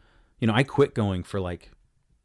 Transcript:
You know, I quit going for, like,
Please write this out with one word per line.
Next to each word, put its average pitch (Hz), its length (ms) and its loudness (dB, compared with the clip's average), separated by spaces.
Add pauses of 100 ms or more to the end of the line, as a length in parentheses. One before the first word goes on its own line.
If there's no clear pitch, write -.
(400)
You 117 80 0
know, 110 60 2
I 131 100 4
quit - 280 2
going 98 300 -2
for, - 180 -6
like, 87 300 -10 (540)